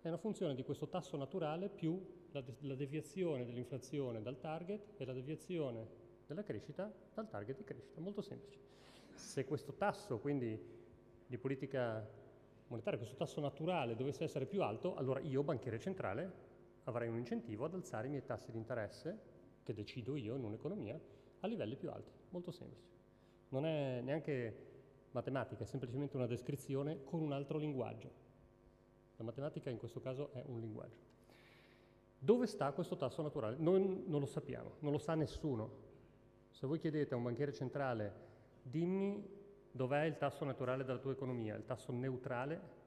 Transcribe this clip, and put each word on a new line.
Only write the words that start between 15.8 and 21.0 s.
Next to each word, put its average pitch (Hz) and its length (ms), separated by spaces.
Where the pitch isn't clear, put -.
centrale, 180 680
avrei 117 240
un 117 80
incentivo 123 480
ad 165 100
alzare 127 320
i 135 40
miei 139 140
tassi 113 280
di 113 60
interesse, 120 600
che 120 100
decido 107 400
io 110 220
in 135 80
un'economia, 123 540